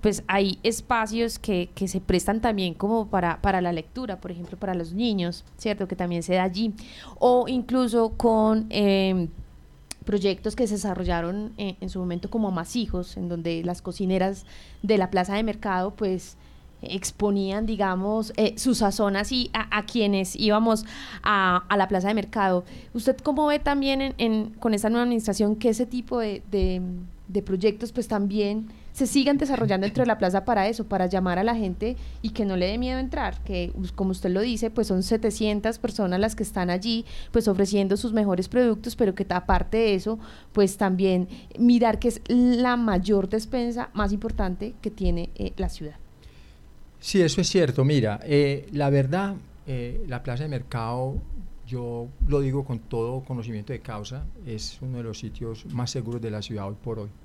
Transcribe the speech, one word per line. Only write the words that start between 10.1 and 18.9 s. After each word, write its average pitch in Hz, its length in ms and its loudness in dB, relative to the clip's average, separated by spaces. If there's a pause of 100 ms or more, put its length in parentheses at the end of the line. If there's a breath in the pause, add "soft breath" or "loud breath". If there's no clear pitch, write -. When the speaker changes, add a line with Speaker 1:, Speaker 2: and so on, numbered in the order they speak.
Speaker 1:
que 208 100 2
se 202 60 -2
desarrollaron, 185 840 -2
eh, 190 220 -6
en 190 80 -8
su 185 120 -6
momento 175 300 -4
como 220 200 0
Amasijos, 180 680 -4
en 180 140 -6
donde 165 340 -4
las 175 180 -4
cocineras 185 640 -2 (360 loud breath)
de 214 160 2
la 185 120 2
plaza 190 260 0
de 220 80 0
mercado, 196 520 -2
pues, 190 400 -4 (500 soft breath)
exponían, 196 800 -2
digamos, 208 680 0
eh, 220 220 2
su 254 180 2
sazón 202 400 2